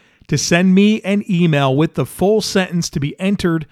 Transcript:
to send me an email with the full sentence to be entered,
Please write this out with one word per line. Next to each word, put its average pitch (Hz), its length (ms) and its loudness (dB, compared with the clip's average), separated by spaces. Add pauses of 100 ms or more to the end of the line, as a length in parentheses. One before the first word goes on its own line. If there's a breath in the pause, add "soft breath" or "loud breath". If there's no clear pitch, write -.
(280 soft breath)
to 151 100 0
send 185 380 2
me 208 260 4
an 208 260 -2
email 151 480 2
with 160 200 0
the 139 100 -2
full 208 360 0
sentence 175 500 -2
to - 80 -6
be 143 200 -6
entered, 180 520 -2